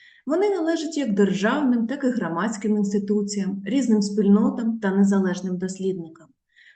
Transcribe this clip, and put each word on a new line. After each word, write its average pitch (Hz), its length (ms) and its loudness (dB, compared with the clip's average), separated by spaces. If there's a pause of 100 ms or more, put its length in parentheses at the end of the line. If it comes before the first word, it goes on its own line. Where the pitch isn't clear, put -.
(260)
Вони 370 240 0
належать 320 460 -2
як 240 180 -2
державним, 220 720 2
так - 180 -4
і - 20 2
громадським 208 680 -2
інституціям, 202 920 -2
різним 226 360 2
спільнотам 220 760 2
та 190 180 -2
незалежним 185 640 2
дослідникам. 185 680 -6 (500)